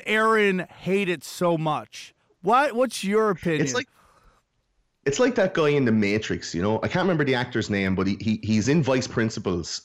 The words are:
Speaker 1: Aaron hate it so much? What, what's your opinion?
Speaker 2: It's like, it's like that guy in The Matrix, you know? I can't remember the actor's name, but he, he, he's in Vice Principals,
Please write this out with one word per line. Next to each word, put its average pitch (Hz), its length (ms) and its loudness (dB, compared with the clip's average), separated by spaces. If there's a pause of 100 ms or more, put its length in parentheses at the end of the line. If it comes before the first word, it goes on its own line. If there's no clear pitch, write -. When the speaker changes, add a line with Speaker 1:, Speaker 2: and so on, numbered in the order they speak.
Speaker 1:
Aaron 214 540 2 (100)
hate 190 400 -2
it 160 120 -4
so 170 360 0
much? 147 560 -6 (300)
What, 247 300 2
what's 240 300 -2
your 214 260 2
opinion? 160 320 0
Speaker 2:
It's 131 100 0
like, 247 140 -4 (1200)
it's 139 140 0
like 254 180 2
that 190 180 0
guy 156 160 2
in 143 140 2
The 117 80 2
Matrix, 104 640 0
you 82 80 -2
know? 107 200 0
I - 60 -4
can't 180 160 0
remember 170 200 2
the 131 100 0
actor's 123 360 -2
name, 98 240 0
but 95 120 0
he, 98 140 -2
he, 107 220 -2
he's 104 260 0
in 156 140 2
Vice 127 260 0
Principals, 101 760 -4